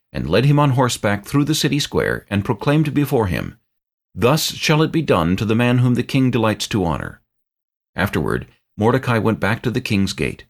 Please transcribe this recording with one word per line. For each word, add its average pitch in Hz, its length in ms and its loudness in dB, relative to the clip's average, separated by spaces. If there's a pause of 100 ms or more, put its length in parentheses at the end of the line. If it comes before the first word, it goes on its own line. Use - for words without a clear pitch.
(120)
and 67 180 -6
led 107 160 2
him 143 140 4
on 147 120 4
horseback 117 540 0
through 143 200 0
the 151 100 0
city 147 240 0
square, 60 500 -2
and 101 160 0
proclaimed 143 480 0
before 135 320 0
him, 53 300 -4 (580)
"Thus 135 400 0
shall 156 300 0
it 151 80 -2
be 165 100 -2
done 92 360 2
to 113 80 -2
the 110 100 2
man 123 240 2
whom 123 160 4
the 123 80 0
king 131 260 0
delights 117 380 0
to 95 180 0
honor." 65 340 -4 (760)
Afterward, 65 500 -2 (320)
Mordecai 117 400 2
went 107 220 0
back 117 240 -2
to 120 80 -2
the 123 100 -2
king's 98 320 0
gate, - 360 -6